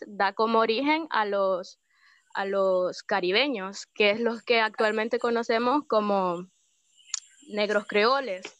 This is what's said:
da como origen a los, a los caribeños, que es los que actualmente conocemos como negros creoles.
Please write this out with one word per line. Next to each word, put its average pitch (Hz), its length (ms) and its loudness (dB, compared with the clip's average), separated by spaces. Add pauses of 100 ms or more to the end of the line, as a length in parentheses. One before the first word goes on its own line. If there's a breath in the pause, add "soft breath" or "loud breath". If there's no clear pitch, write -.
da 202 260 -2
como 226 260 2
origen 277 520 0
a 214 140 0
los, 196 540 -2 (540 soft breath)
a 196 120 -4
los 190 580 0
caribeños, 196 920 -2
que 208 180 4
es 214 80 0
los 233 240 -2
que 233 180 2
actualmente 220 580 0
conocemos 240 680 0
como 190 600 0 (1000)
negros 208 400 0
creoles. 214 540 0 (180)